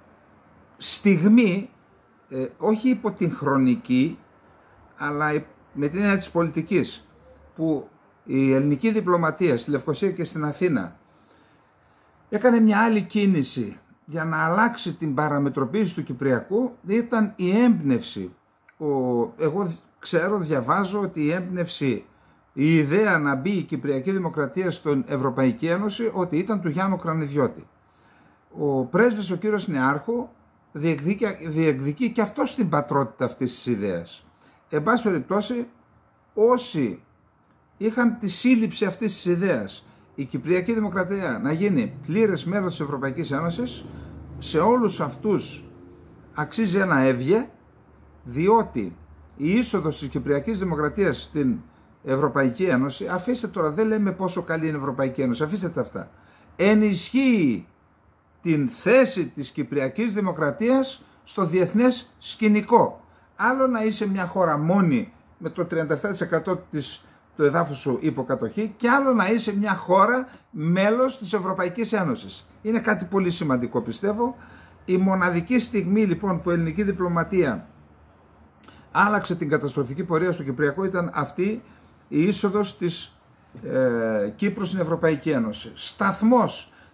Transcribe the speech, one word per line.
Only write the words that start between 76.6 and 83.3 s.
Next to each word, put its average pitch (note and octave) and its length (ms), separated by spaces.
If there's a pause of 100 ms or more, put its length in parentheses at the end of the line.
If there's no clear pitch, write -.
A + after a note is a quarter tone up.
διπλωματία E3+ 840 (1200)
άλλαξε G3 440
την E3+ 140
καταστροφική C#3 540
πορεία E3+ 280
στο E3+ 120
Κυπριακό C#3+ 400
ήταν F#3 300
αυτή F#3 500 (440)
η D3 160
είσοδος G3+ 540
της, - 420 (440)